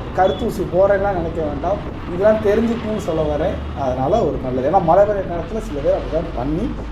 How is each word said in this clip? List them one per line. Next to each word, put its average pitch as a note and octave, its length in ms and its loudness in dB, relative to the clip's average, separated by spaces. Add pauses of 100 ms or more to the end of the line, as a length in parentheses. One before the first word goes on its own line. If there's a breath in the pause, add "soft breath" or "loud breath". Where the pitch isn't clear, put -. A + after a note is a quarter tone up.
(160)
கருத்து G#3 300 2
ஊசி F#3+ 160 -2
போறேன்லாம் F#3+ 580 2
நினைக்க E3 220 -4
வேண்டாம், D#3 360 -2 (360)
இதெல்லாம் G#3+ 300 4
தெரிஞ்சுக்கணும்னு G#3+ 540 2
சொல்ல E3 240 -2
வரேன். D3+ 600 -2
அதனால C3+ 420 2
ஒரு C3+ 200 0
நல்லது. B2+ 260 0
ஏன்னா F#3 140 2
மழை F3 200 6
பெய்யுற G3+ 280 0
நேரத்துல E3+ 300 -6
சில D3+ 220 -6
பேர் F3 100 4
அப்படிதான் D#3+ 440 -2
பண்ணி D#3 320 -2 (220)